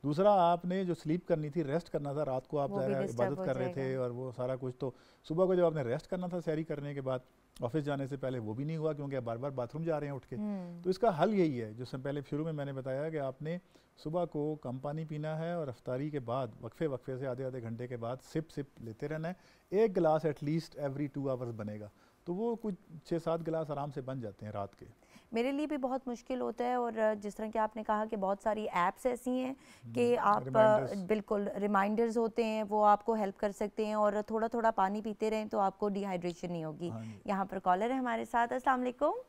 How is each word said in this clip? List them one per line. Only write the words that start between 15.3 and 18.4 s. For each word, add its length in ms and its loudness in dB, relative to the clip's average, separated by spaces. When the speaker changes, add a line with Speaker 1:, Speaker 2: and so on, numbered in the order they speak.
Speaker 1:
है 220 -4
और 120 -4
इफ्तारी 420 -4
के 80 -2
बाद 420 -2
वक्फे 260 -4
वक्फे 300 -4
से 80 -6
आधे 180 -4
आधे 180 -6
घंटे 260 -6
के 100 -6
बाद 220 -4
सिप 280 -4